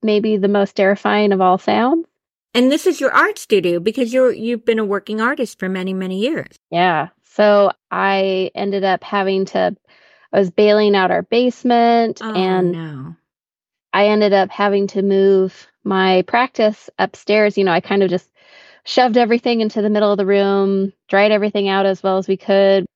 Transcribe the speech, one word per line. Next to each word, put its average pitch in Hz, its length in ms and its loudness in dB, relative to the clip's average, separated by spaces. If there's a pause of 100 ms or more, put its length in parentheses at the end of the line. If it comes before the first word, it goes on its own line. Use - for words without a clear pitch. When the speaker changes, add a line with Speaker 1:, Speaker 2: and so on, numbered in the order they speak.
Speaker 1:
maybe 214 320 0
the 196 140 0
most 202 260 0
terrifying 208 560 0
of 190 80 0
all 185 180 2
sounds. 240 480 -2 (480)
Speaker 2:
And 247 160 2
this 311 160 0
is 349 140 0
your 269 140 -2
art 359 260 2
studio, 175 400 0
because 226 340 -2
you're, 254 200 2
you've 226 320 -6
been 220 140 0
a 220 60 -2
working 202 360 -4
artist 247 360 -4
for 185 120 -6
many, 190 240 -6
many 190 260 -6
years. 240 380 -6 (120)
Speaker 1:
Yeah. 170 400 0 (140)
So 202 480 2 (180)
I 190 640 -2
ended 196 280 -4
up 185 220 -2
having 196 400 -2
to, 190 300 -2 (580)
I - 40 -2
was 190 140 0
bailing 208 460 2
out 185 140 0
our 175 120 -2
basement, 233 1000 0
Speaker 2:
Oh, 220 120 -10
Speaker 1:
and 185 400 0
Speaker 2:
no. 160 420 -12 (800)
Speaker 1:
I 202 120 4
ended 208 260 2
up 190 160 2
having 202 380 -2
to 196 140 -6
move 196 640 0 (180)
my 190 380 2
practice - 680 -2 (100)
upstairs. 208 580 -2
You 196 60 2
know, 185 80 0
I 170 80 2
kind 196 240 -2
of 185 60 2
just 180 200 -6 (540)
shoved 254 320 0
everything 233 460 0
into 214 200 -4
the 208 80 0
middle 208 220 0
of 202 60 0
the 202 80 -2
room, 196 640 0 (160)
dried 202 240 2
everything 202 380 -2
out 196 160 0
as 190 180 -2
well 190 140 0
as 185 100 -4
we 190 80 -2
could. 196 500 2 (100)